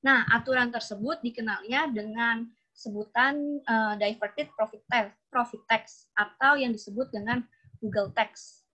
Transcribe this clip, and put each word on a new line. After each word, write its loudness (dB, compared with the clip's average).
Nah, 6
aturan 2
tersebut -4
dikenalnya -2
dengan -2
sebutan, -2
eh, 0
diverted -2
profit -2
tax, 0
profit -2
tax -4
atau 4
yang 0
disebut -6
dengan -2
Google 0
Tax. -4